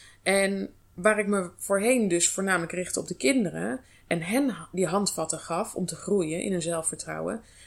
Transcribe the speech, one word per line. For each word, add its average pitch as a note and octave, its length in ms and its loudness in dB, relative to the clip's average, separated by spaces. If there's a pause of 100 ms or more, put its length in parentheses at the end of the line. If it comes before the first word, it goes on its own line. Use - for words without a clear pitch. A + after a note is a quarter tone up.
(240)
En G3 500 2 (200)
waar G#3 260 4
ik G#3 80 0
me G3 300 0
voorheen G#3+ 500 2
dus E3+ 220 2
voornamelijk F#3 420 0
richtte F3+ 280 -6
op D#3+ 80 -10
de - 80 -6
kinderen A3+ 640 0 (280)
en E3+ 140 0
hen B3 280 0
ha-, D#3+ 220 -8
die F3+ 160 2
handvatten E3 520 0
gaf F3 360 -4
om F#3 100 -2
te E3 100 -6
groeien F3 460 0
in G3 100 -2
hun F3 100 0
zelfvertrouwen, D#3+ 800 -4 (260)